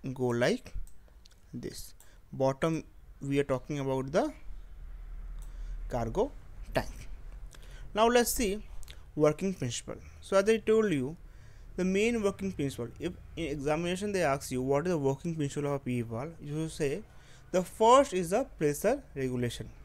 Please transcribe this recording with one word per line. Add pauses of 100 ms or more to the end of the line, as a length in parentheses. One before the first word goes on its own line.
(120)
go
like (800)
this. (360)
Bottom (380)
we
are
talking
about
the (1600)
cargo (440)
tank. (880)
Now
let's
see (540)
working
principle. (240)
So
as
I
told
you, (600)
the
main
working
principle, (120)
if (220)
in
examination
they
ask
you
what
is
the
working
principle
of
a
P
V
valve,
you
should
say (480)
the
first
is
the (140)
pressure (120)
regulation. (140)